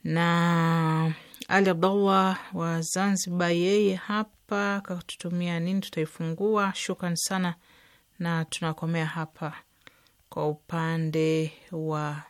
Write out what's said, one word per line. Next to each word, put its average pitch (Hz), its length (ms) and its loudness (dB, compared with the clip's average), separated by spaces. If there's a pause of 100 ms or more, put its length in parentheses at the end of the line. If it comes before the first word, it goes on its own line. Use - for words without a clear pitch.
na 165 1080 2 (340)
Ali 196 220 4
Abdullah 190 680 4 (160)
wa 165 280 -2
Zanzibar, 180 720 0
yeye 190 440 4
hapa 202 880 -4
katutumia 175 760 -4
nini, 185 220 0
tutaifungua. 185 920 -2
Shukran 175 400 -4
sana, 180 400 -2 (640)
na 165 260 -2
tunakomea 165 600 -4
hapa 156 480 -8 (760)
kwa 151 180 -4
upande 160 1040 0 (180)
wa 151 440 -4 (140)